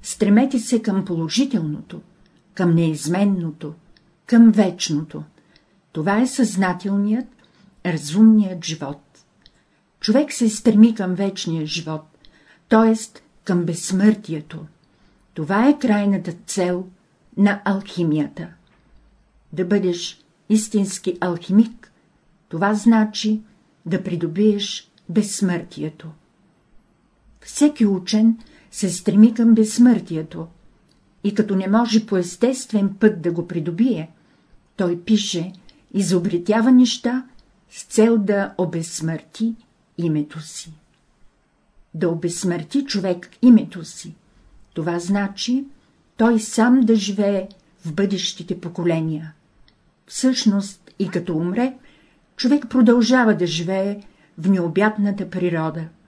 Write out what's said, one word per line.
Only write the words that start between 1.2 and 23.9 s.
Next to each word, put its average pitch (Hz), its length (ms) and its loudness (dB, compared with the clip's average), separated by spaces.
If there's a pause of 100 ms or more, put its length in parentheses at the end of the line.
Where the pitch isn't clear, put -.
към 175 200 0
неизменното, 165 1000 -2 (520)
към 233 240 8
вечното. 165 720 -2 (720)
Това 196 280 -2
е 254 60 2
съзнателният, 202 1000 -2 (580)
разумният 180 800 4
живот. 151 600 -12 (760)
Човек 269 320 0
се 226 180 0
стреми 220 440 6
към 185 200 -4
вечния 175 520 -4
живот, 156 520 -10 (500)
т.е. 220 520 2 (240)
към 175 200 0
безсмъртието. 165 1000 -2 (680)
Това 196 340 0
е 294 100 2
крайната 202 560 0 (120)
цел 180 420 -4 (480)
на 202 280 2
алхимията. 170 840 -4 (1040)
Да 180 120 -4
бъдеш 180 600 -2 (240)
истински 202 720 -2
алхимик, 185 720 0 (560)
това 196 260 -2
значи 214 680 0 (460)
да 175 160 -4